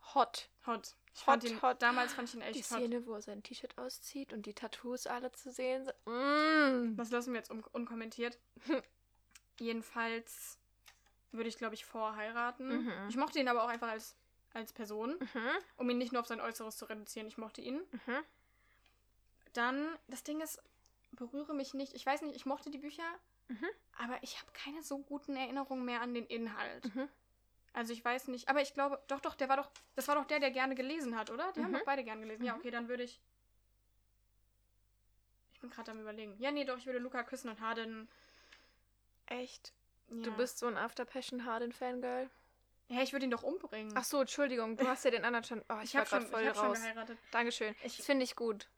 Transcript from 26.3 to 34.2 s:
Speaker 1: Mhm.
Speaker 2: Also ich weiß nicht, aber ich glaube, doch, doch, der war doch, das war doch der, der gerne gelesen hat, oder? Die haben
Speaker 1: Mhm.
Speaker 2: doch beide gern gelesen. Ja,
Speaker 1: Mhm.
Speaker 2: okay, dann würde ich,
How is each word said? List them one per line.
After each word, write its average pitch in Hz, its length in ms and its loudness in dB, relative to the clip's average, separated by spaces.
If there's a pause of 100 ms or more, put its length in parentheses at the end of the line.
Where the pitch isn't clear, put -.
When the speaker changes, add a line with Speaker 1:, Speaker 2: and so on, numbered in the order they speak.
Speaker 1:
Mhm. 269 120 0 (680)
Speaker 2:
Also 233 180 -2
ich 233 120 -10
weiß 247 220 2
nicht, 247 220 -4
aber 277 120 8
ich 285 140 2
glaube, 277 320 2
doch, 277 120 0
doch, 311 140 -2
der 262 160 0
war 269 80 8
doch, 277 120 0 (260)
das 262 120 -2
war 285 60 6
doch 285 120 6
der, 302 140 2
der 269 120 4
gerne 262 240 2
gelesen 262 420 -2
hat, 214 140 -2
oder? 311 220 0
Die - 100 0
haben 202 80 2
Speaker 1:
Mhm. 269 60 2
Speaker 2:
doch 440 80 0
beide 269 180 2
gern 220 180 -6
gelesen. 220 220 -6
Ja, 247 100 0
Speaker 1:
Mhm. 240 60 -4
Speaker 2:
okay, 254 120 -6
dann 240 160 -4
würde 247 160 -4
ich, 247 160 -10 (2250)